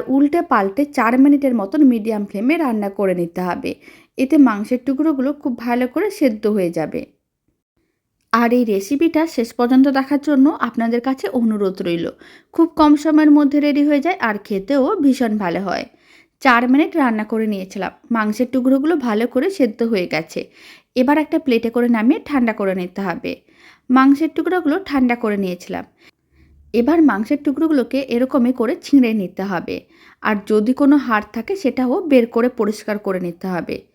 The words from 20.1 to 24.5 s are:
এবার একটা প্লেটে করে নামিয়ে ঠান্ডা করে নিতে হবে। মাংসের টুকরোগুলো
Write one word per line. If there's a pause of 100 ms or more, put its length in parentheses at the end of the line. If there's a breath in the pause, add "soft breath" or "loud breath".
এবার
একটা
প্লেটে
করে
নামিয়ে
ঠান্ডা
করে
নিতে
হবে। (580 soft breath)
মাংসের
টুকরোগুলো (100)